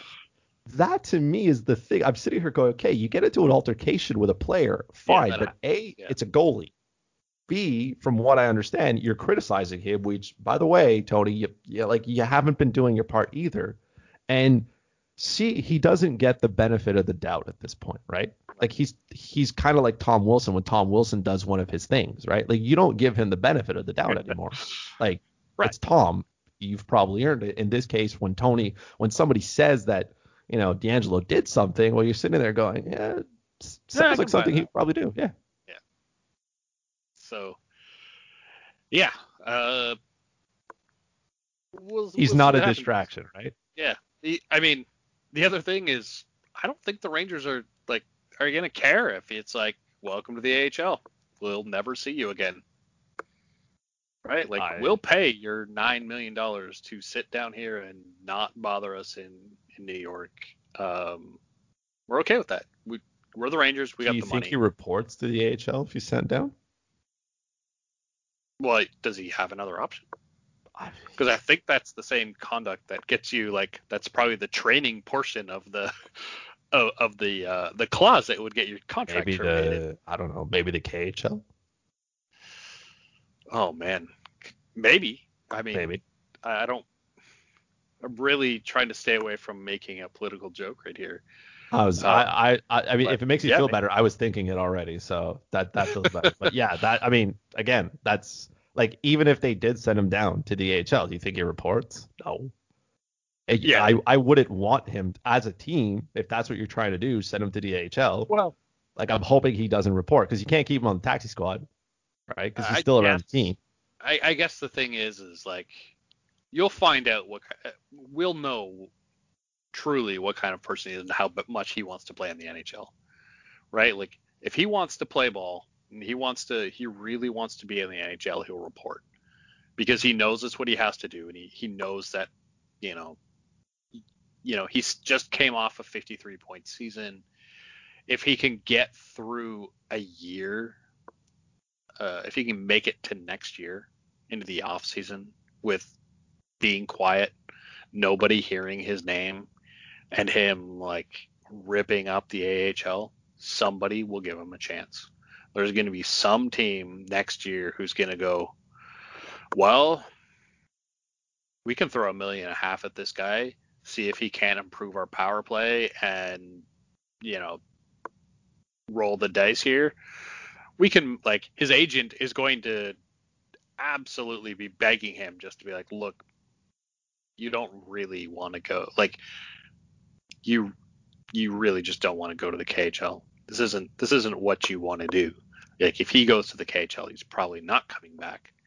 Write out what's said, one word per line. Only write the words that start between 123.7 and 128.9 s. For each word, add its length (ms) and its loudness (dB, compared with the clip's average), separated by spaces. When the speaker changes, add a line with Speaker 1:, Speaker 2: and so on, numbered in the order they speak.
Speaker 2:
right? 240 4
Like, 240 -10
if 120 -6
he 120 2
wants 320 -2
to 80 -6
play 240 0
ball 380 -10
and 140 -18
he 100 -6
wants 320 -4
to, 240 -4
he 160 -10
really 440 -6
wants 280 -8
to 80 -20
be 140 -4
in 100 -4
the 100 -10
N 120 -8
H 160 -10
L, 160 -4
he'll 160 -12
report 420 -14